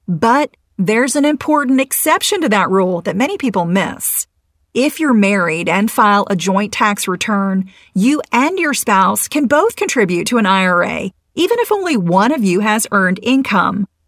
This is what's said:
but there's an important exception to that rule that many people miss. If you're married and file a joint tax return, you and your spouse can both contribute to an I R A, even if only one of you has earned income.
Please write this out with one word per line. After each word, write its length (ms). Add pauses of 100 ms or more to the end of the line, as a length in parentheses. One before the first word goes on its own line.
but 500 (220)
there's 380
an 80
important 560
exception 640
to 80
that 200
rule 320
that 140
many 200
people 280
miss. 640 (480)
If 260
you're 140
married 540
and 220
file 380
a 80
joint 360
tax 360
return, 600 (240)
you 360
and 280
your 160
spouse 520
can 200
both 280
contribute 520
to 120
an 80
I 200
R 180
A, 280 (220)
even 240
if 140
only 240
one 340
of 140
you 160
has 320
earned 300
income. 680 (180)